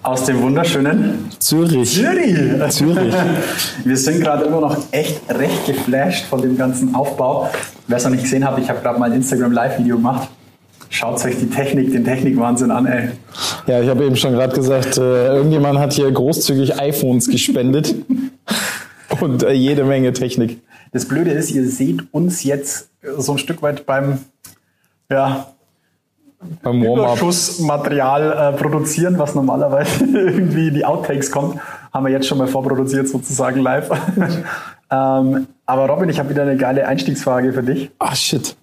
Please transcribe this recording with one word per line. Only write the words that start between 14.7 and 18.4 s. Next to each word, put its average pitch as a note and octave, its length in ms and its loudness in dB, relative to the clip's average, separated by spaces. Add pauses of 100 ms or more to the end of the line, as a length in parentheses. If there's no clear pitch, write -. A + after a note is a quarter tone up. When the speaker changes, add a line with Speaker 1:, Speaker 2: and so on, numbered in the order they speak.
Speaker 2:
äh, B2+ 380 4
irgendjemand C#3+ 440 4
hat C#3 140 0
hier C#3 180 2
großzügig C3+ 680 0
iPhones C#3 500 0
gespendet C3 640 2 (680)